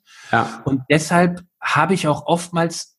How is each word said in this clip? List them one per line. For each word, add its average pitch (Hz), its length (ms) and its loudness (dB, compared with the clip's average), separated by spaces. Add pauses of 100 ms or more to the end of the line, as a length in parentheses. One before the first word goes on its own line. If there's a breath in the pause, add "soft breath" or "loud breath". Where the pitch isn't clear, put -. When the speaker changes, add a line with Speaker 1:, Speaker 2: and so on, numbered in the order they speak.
(300 loud breath)
Speaker 1:
Ja. - 360 0
Speaker 2:
Und 135 240 0
deshalb 175 520 2 (200)
habe 165 320 0
ich 165 160 0
auch - 160 -2
oftmals 170 720 -4